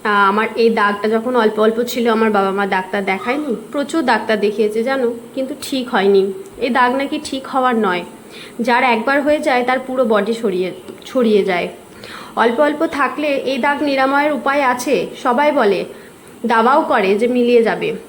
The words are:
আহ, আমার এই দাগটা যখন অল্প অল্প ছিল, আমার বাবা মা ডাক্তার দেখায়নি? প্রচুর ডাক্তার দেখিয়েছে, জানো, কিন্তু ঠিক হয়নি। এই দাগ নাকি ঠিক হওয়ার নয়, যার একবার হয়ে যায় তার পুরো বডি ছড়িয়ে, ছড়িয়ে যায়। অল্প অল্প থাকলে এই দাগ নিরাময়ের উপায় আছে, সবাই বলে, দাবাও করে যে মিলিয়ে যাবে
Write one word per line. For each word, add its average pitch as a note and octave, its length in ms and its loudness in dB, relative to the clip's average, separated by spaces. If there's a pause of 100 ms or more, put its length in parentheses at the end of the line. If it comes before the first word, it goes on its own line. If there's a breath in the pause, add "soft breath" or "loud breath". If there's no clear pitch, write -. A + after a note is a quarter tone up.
আহ, A3 80 0
আমার G3+ 440 4
এই A3+ 140 4
দাগটা G#3 400 0
যখন A3+ 260 0
অল্প G#3+ 240 2
অল্প A3+ 240 2
ছিল, A#3 260 -2
আমার A3 220 2
বাবা G3 200 2
মা G3 140 0
ডাক্তার F#3+ 400 -2
দেখায়নি? A#3+ 500 -4 (160)
প্রচুর C#4+ 340 -2
ডাক্তার A3 340 0
দেখিয়েছে, G#3+ 440 0
জানো, B3+ 300 -2 (220)
কিন্তু C4 260 -6
ঠিক C4 280 -4
হয়নি। G3 440 2 (240)
এই B3+ 120 -2
দাগ B3 260 2
নাকি C#4+ 280 -4
ঠিক C4 240 -8
হওয়ার B3+ 280 0
নয়, F#3 280 0 (580 loud breath)
যার A#3+ 220 2
একবার B3+ 380 2
হয়ে D4 180 2
যায় C4 240 2
তার B3+ 160 0
পুরো B3+ 260 -2
বডি G#3+ 280 2
ছড়িয়ে, F#3 380 -2 (340)
ছড়িয়ে A3 400 2
যায়। F3+ 220 -2 (680 loud breath)
অল্প A#3+ 240 2
অল্প D4+ 280 2
থাকলে C#4+ 400 -4
এই C#4 300 -2
দাগ C#4+ 260 0
নিরাময়ের C#4 480 2
উপায় C#4 300 0
আছে, B3 460 0 (160)
সবাই C#4 280 2
বলে, G3+ 340 2 (600 loud breath)
দাবাও A#3 360 4
করে A3+ 340 2
যে A3+ 120 0
মিলিয়ে A#3+ 360 4
যাবে F3+ 320 -2 (140)